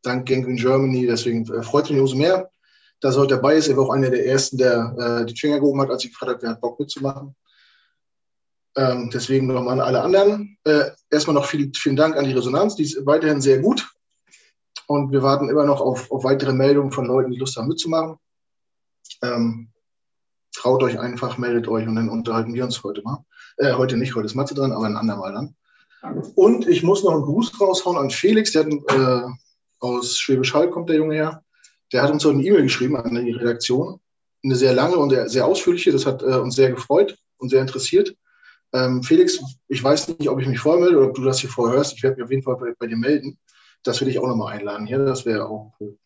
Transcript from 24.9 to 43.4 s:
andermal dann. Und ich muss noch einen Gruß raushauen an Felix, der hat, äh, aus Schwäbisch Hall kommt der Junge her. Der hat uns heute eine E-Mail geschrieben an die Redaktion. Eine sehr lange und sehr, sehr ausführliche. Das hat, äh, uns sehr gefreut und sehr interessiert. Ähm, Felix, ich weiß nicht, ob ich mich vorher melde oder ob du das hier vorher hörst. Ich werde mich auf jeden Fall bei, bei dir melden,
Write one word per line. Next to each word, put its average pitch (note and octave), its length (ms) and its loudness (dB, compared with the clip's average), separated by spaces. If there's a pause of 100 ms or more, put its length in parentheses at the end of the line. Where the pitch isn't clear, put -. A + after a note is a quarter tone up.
andermal G2+ 340 -4
dann. A#2+ 240 -10 (800)
Und A3 340 4
ich D3+ 140 4
muss G3 200 2
noch F3 100 4
einen D3 100 0
Gruß F3 360 -2
raushauen F3+ 380 0
an C3+ 140 -2
Felix, G#3+ 420 2
der D#3 140 2
hat, D3+ 60 -4
äh, C3 600 0 (480)
aus B2 380 -4
Schwäbisch C3 360 0
Hall F3 160 4
kommt E3+ 180 -6
der D#3+ 80 2
Junge D#3 180 0
her. D#3 300 -4 (480)
Der B2 100 2
hat C#3+ 80 2
uns D3 140 0
heute C#3+ 120 4
eine C3+ 100 2
E-Mail F#3+ 160 6
geschrieben C3 340 0
an A#2+ 260 -4
die A#2 100 -4
Redaktion. A#2+ 680 -2 (420)
Eine C3+ 140 0
sehr B2+ 160 4
lange D#3 240 2
und C#3+ 140 2
sehr, A#2 180 2
sehr B2 160 0
ausführliche. F3 480 2
Das C3+ 140 0
hat, C3+ 160 -2
äh, C3 140 0
uns B2+ 180 -2
sehr C3 160 6
gefreut E3+ 480 0 (180)
und B2+ 140 -10
sehr C3 100 6
interessiert. C3 560 0 (560)
Ähm, B2+ 300 0
Felix, - 380 4 (280)
ich A#2+ 160 -6
weiß D3 240 2
nicht, D3 220 -4
ob C3 100 -2
ich C3 60 -2
mich A#2+ 120 -2
vorher D#3+ 220 2
melde F3 160 6
oder C3+ 120 6
ob - 60 -4
du C3 80 -6
das C3 180 0
hier A#2+ 100 -8
vorher A#2+ 260 0
hörst. C#3+ 160 0
Ich - 100 -10
werde C3+ 140 0
mich B2 80 -10
auf A#2+ 60 -12
jeden C3+ 120 -2
Fall B2+ 140 -4
bei, A#2+ 220 -8
bei A#2 80 -8
dir A2+ 100 -6
melden, C#3 420 -2 (440)